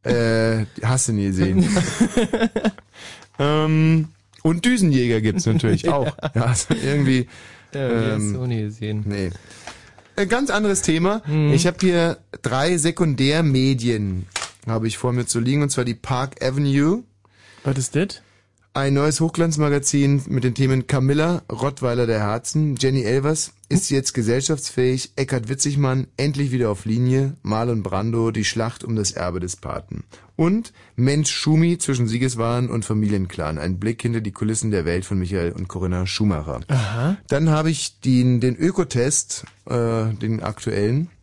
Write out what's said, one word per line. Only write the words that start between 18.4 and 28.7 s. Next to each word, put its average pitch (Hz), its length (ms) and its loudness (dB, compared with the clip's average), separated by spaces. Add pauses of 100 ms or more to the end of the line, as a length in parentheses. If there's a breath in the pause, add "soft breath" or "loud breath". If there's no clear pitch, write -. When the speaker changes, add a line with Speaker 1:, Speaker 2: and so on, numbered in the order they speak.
Speaker 1:
Ein 139 200 0
neues 143 260 2
Hochglanzmagazin 147 1080 2
mit 127 160 -2
den 123 100 0
Themen 131 320 0
Camilla, 147 560 2 (100)
Rottweiler 123 540 -2
der 110 140 0
Herzen, 123 600 -2
Jenny 131 220 2
Elvers, 139 500 0 (160)
ist - 220 0
Speaker 2:
Hm. 139 60 2
Speaker 1:
jetzt - 180 -2
gesellschaftsfähig, 127 1000 0
Eckhard 131 340 -2
Witzigmann, 139 560 0 (100)
endlich 139 360 -2
wieder 120 180 2
auf 101 160 -4
Linie, 127 560 2
Marlon 110 400 0
Brando, 110 480 0
die 110 160 -2
Schlacht 113 360 -4